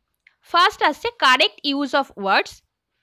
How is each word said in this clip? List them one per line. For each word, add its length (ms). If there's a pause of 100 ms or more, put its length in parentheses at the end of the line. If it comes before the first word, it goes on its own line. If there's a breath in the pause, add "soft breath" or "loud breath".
(520)
ফার্স্ট 320
আসছে 240 (160)
correct 340 (200)
use 240
of 60 (180)
words, 260 (520)